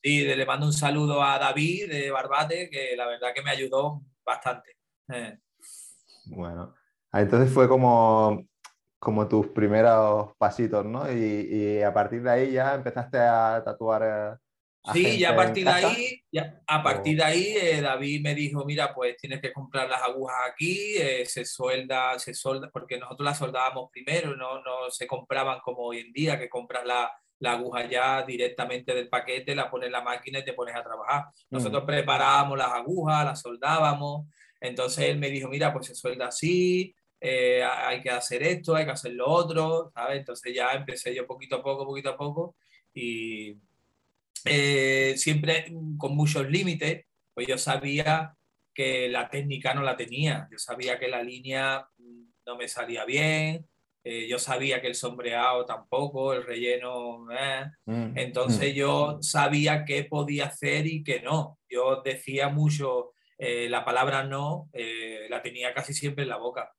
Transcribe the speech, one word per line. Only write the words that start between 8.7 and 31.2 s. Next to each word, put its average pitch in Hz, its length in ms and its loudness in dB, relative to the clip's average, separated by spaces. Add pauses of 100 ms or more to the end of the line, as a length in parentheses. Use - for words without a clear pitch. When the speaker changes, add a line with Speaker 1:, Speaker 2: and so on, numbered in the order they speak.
Speaker 2:
como 107 280 2
tus 107 200 4
primeros 107 920 6
pasitos, 107 480 2
¿no? 131 260 -4
Y, 123 40 -2 (600)
y 104 60 2
a 101 100 4
partir 110 300 2
de 123 80 4
ahí 131 220 4
ya 131 220 2
empezaste 127 440 -4
a 113 440 6
tatuar, 110 400 0
eh, 107 360 -2 (480)
a - 60 -2
Speaker 1:
Sí, 196 260 4
ya 170 120 4
a - 40 4
Speaker 2:
gente - 0 -
en - 20 6
Speaker 1:
partir 185 280 4
de - 60 6
Speaker 2:
casa, 180 160 4
Speaker 1:
ahí, 247 340 -2 (100)
ya, - 360 -6
a 151 100 2
Speaker 2:
¿o? 151 60 0
Speaker 1:
partir 147 340 2
de 160 60 4
ahí, 180 360 2
eh, 160 220 2
David 143 400 -2
me 147 140 -2
dijo, 147 300 -4
"Mira, 147 280 -2
pues 123 240 -2
tienes 135 240 -10
que 131 100 -6
comprar 131 380 -4
las 127 140 0
agujas 127 320 -4 (120)
aquí, 196 500 -4
eh, 131 280 0
se 123 180 -6
suelda, 127 760 -2
se 131 160 -10
solda", 135 360 -6
porque 123 280 -8
nosotros 127 260 -8
las 143 140 0
soldábamos 127 520 -2
primero, 143 440 -4
no, 131 260 -8
no 127 300 -6
se 127 160 -8
compraban 131 540 -4
como 123 260 -8
hoy 117 140 -8
en 117 120 -20
día, 143 240 0
que 123 120 -8
compras 123 360 -6
la, 123 260 0 (280)
la 123 140 0
aguja 120 360 -4
ya 131 340 2
directamente 123 680 -4
del 123 160 -2
paquete, 127 460 -2
la 131 160 -2
pones 127 160 -6
en 123 60 -6
la 120 100 -2
máquina 123 360 -6
y 135 60 -10
te 127 80 -8
pones 120 220 -8
a 120 80 -6
trabajar. 117 420 -4 (240)